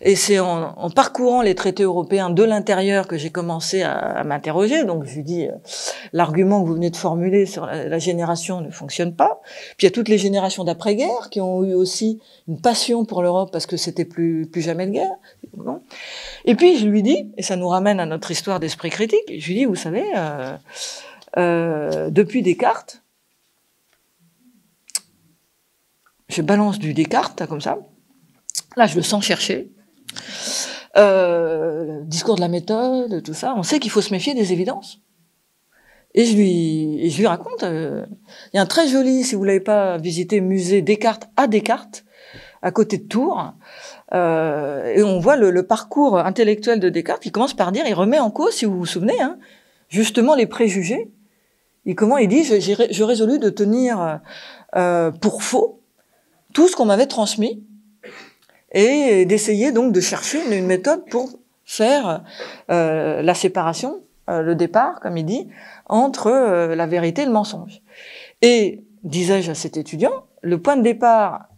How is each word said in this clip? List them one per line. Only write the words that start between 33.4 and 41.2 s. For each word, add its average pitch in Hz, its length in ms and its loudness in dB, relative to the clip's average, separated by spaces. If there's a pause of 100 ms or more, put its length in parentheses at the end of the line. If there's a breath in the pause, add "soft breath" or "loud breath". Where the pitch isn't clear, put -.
on 190 80 -4
sait 294 160 0
qu'il 233 120 -6
faut 214 100 2
se 202 100 -4
méfier 240 220 -2
des 208 200 0
évidences. 196 460 -6 (1120 soft breath)
Et 233 120 6
je 226 100 2
lui, 160 680 2
et 170 40 2
je 143 80 -4
lui 214 100 2
raconte, 185 360 -4
euh, 160 420 -6 (460 loud breath)
il 190 60 -2
y - 20 2
a - 20 4
un 185 40 2
très 330 220 2
joli, 262 360 2
si - 120 -4
vous 196 80 -2
l'avez 196 160 4
pas 196 380 2
visité, 175 440 -2
musée 185 400 2
Descartes 214 560 0